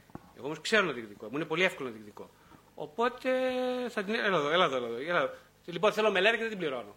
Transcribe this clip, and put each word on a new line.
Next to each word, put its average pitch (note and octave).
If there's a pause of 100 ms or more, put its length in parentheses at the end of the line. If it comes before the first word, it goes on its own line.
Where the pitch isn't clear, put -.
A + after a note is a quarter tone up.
(360)
Εγώ A#2
όμως D#3
ξέρω G#3
να D3
διεκδικώ, A2
μου A2+
είναι D#3+
πολύ D#3+
εύκολο C#3+
να A2+
διεκδικώ. G#2 (440)
Οπότε B3 (580)
θα G#3
την, G#3
έλα G#3+
εδώ, C#3+
έλα F3+
εδώ, C3+
έλα A#2+
εδώ, A#2
έλα E3
εδώ. C3 (320)
Λοιπόν, F3
θέλω G#3+
μελέτα G3
και A3
δεν A3+
την G#3
πληρώνω. B2+